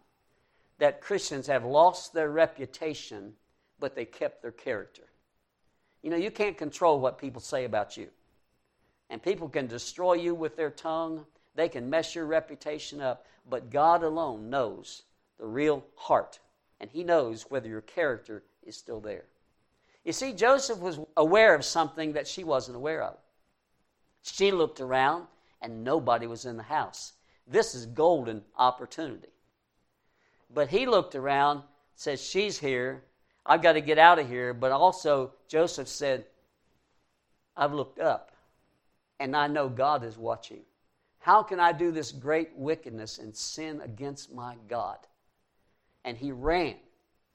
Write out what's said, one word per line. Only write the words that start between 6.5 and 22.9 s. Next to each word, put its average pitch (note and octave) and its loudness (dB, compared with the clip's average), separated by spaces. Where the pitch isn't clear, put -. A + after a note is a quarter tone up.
control D#3 2
what B2+ 0
people A#2+ -10
say C3 -4
about G#2+ -2
you. A2 -14
And A#2+ -12
people E3 -2
can C3+ -4
destroy E3+ -2
you F3 0
with D#3 -6
their D3+ -2
tongue. D#3+ -6
They E3 0
can B2 -8
mess D#3+ -2
your E3 -6
reputation D3+ -6
up. C3+ -6
But B2 -8
God E3 4
alone D3 -4
knows G#2+ -6
the A2 -12
real C#3 -2
heart. - 0
And G#2 -14
he E3+ -8
knows C3+ 0
whether B2+ -6
your G#2+ -10
character A#2 -6
is G#2+ -16
still A2+ -14
there. G#2 -12
You E3 -4
see, C4 -6
Joseph A#3 2
was E3+ -6
aware F#3 8
of D3 -2
something D#3 -2
that C#3+ -4
she - -10
wasn't C3 -2
aware C#3+ -6